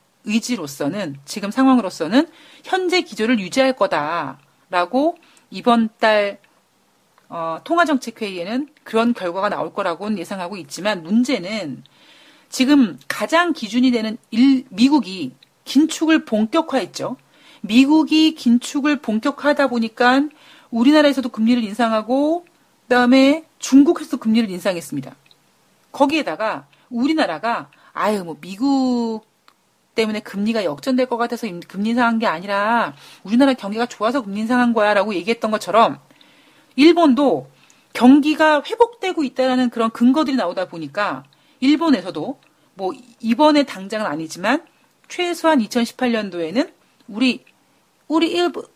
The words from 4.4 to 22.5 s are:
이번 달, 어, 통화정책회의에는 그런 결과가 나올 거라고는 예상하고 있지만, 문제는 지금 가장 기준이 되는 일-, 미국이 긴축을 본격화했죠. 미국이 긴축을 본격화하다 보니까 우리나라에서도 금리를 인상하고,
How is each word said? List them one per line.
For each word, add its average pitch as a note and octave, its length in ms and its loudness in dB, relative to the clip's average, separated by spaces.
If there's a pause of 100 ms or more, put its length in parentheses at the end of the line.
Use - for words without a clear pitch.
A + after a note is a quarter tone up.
이번 A3+ 380 0 (100)
달, G#3 400 2 (920)
어, E3 360 -8
통화정책회의에는 B3 1040 -4 (160)
그런 A3+ 300 0
결과가 F#3+ 340 -4
나올 D#3+ 260 -6
거라고는 G3 440 -4
예상하고 F#3 400 -10
있지만, F3 440 -6
문제는 G3 800 -2 (640)
지금 B3+ 500 2 (100)
가장 E4 440 0
기준이 B3 380 0
되는 A3 260 -2 (140)
일-, B3+ 380 4
미국이 F#3+ 640 0 (300)
긴축을 D#4 600 2
본격화했죠. A3 920 -4 (460)
미국이 D#4 720 4
긴축을 C4 640 0
본격화하다 C#4 720 -2
보니까 B3 600 0 (420)
우리나라에서도 C#4 600 4
금리를 A3+ 340 0
인상하고, A#3 800 -2 (360)